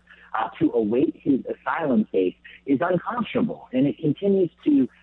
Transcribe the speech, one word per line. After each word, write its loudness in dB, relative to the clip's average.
uh, -4
to 2
await 0
his 0
asylum -2
case 0
is 0
unconscionable. -4
And 2
it -4
continues 0
to, 4